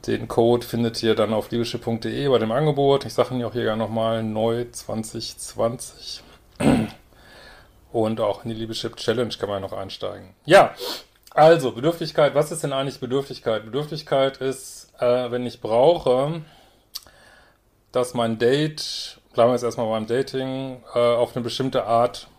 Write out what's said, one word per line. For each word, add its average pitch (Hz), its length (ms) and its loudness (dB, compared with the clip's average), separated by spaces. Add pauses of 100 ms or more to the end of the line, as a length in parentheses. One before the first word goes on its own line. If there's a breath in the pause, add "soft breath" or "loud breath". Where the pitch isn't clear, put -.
Den 113 200 -2
Code 120 400 2
findet 117 360 -2
ihr 110 120 4
dann 110 200 2
auf 104 160 -2
liebeschip 117 320 -4
punkt 117 220 -4
de 139 240 -2
bei 123 100 4
dem 110 140 0
Angebot. 139 520 2
Ich 110 80 -10
sag - 180 0
ihn 123 140 -4
auch 120 80 -6
hier 117 120 -4
gerne 110 180 -2
nochmal, 113 400 -2
neu 113 480 -2
zwanzig - 680 -10
zwanzig. - 880 -8
<clears throat> - 60 -20 (1600 loud breath)
Und 110 240 0
auch 104 240 -2
in 117 60 -6
die 110 60 -8
Liebeschip 110 400 -8
Challenge 113 420 -2
kann 98 100 -4
man 98 140 -4
noch 95 100 -10
einsteigen. 95 600 -12 (100)
Ja, 151 300 6 (560 loud breath)
also 151 420 6
Bedürftigkeit. 147 600 0
Was 156 180 0
ist 156 100 -8
denn 139 120 -4
eigentlich 135 260 -4
Bedürftigkeit? 127 640 -4
Bedürftigkeit 135 720 -2
ist, - 640 -8
äh, 123 300 2
wenn 123 160 -2
ich - 160 -10
brauche, 139 800 2 (1500 soft breath)
dass 123 200 -2
mein 113 260 0
Date, 147 800 0 (140)
bleiben 120 160 6
wir 127 60 4
jetzt 117 80 -2
erstmal 117 260 -2
beim 110 180 -2
Dating, 131 760 -4 (120)
äh, 120 40 2
auf 120 360 2
eine 123 80 -4
bestimmte 123 420 -2
Art 117 440 0 (100)